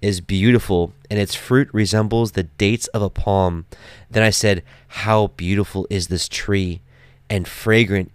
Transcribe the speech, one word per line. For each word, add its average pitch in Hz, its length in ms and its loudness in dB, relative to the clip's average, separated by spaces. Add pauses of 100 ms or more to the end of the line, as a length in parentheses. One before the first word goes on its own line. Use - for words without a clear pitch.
is 95 220 -2
beautiful, 98 720 2 (160)
and 104 80 -2
its 101 160 -2
fruit 135 400 0
resembles 110 580 0
the 95 120 -2
dates 104 440 -2
of 107 140 -2
a 95 80 -2
palm. 92 560 -2 (440)
Then 110 120 2
I 110 80 4
said, 101 320 0 (260)
'How 107 380 0 (100)
beautiful 95 540 -2
is 92 160 -4
this 90 200 -4
tree, 92 540 -2 (480)
and 95 180 -2
fragrant, 107 680 2